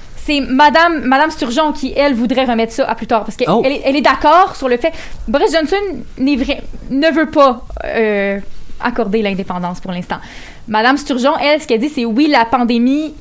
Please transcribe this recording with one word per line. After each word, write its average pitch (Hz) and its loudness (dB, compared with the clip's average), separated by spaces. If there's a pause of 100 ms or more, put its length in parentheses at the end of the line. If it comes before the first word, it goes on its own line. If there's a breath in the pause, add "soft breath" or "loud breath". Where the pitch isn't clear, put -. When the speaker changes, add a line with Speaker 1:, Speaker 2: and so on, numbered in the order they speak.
(240 loud breath)
Speaker 1:
c'est 294 0
Madame, 294 4
Madame 277 2
Sturgeon 294 -2
qui, 262 -4
elle, 285 2
voudrait 240 0
remettre 226 0
ça - -2
à 233 -2
plus - -10
tard, 214 0
parce 208 -8
qu'elle 247 0
Speaker 2:
Oh. 226 4
Speaker 1:
elle 269 2
est, 269 -4
elle 269 2
est 285 2
d'accord 311 4
sur 262 -4
le 240 2
fait. 320 -2 (340 loud breath)
Boris 285 2
Johnson 320 0 (440)
n'est 269 2
vrai, 185 -2 (280)
ne 285 2
veut 311 0
pas, 269 2 (180)
euh, 202 0 (440)
accorder 226 0
l'indépendance 180 -4
pour 185 -8
l'instant. 180 -6 (500 loud breath)
Madame 226 4
Sturgeon, 269 0
elle, 294 2
ce - -12
qu'elle 226 2
dit, 285 0
c'est 254 -4
oui, 233 2
la 262 4
pandémie, 262 0